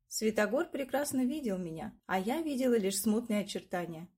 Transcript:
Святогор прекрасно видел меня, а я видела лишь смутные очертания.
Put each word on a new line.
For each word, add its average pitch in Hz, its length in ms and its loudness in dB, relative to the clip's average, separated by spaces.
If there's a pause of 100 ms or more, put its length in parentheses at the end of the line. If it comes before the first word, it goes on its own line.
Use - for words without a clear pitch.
Святогор 220 640 0
прекрасно 262 560 0
видел 247 320 -2
меня, 160 360 -6 (120)
а 185 120 0
я 240 220 0
видела 262 380 2
лишь 190 200 0
смутные 214 440 2
очертания. 175 760 -6